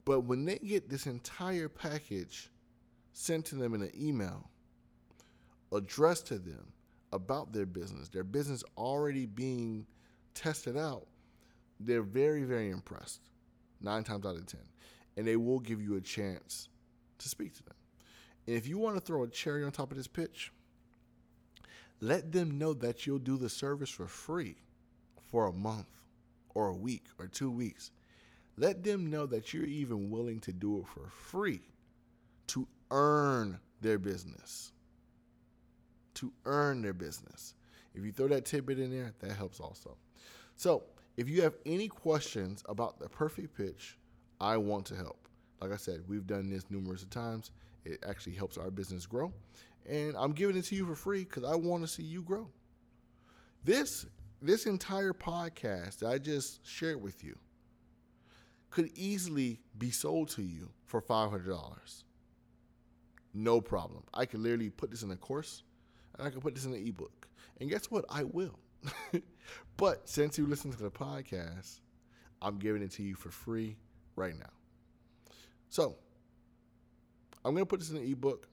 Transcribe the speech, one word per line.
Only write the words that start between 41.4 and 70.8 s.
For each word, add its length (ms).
have 120
any 220
questions 800
about 320
the 80
perfect 480
pitch, 420
I 160
want 300
to 80
help. 340
Like 100
I 60
said, 300
we've 200
done 220
this 200
numerous 340
of 60
times. 420
It 200
actually 280
helps 240
our 120
business 360
grow. 280
And 320
I'm 160
giving 240
it 80
to 100
you 100
for 100
free 280
'cause 220
I 100
wanna 320
see 160
you 200
grow. 280
This, 420
this 240
entire 480
podcast 840
that 100
I 100
just 460
shared 360
with 220
you 160
could 260
easily 680
be 120
sold 400
to 140
you 280
for 160
five 300
hundred 180
dollars. 540
No 280
problem. 420
I 140
can 160
literally 260
put 220
this 100
in 80
a 80
course, 460
and 140
I 20
can 100
put 140
this 120
in 80
an 140
ebook. 400
And 100
guess 220
what? 200
I 140
will. 360
<laughs> 120
But 320
since 300
you 80
listen 260
to 60
the 140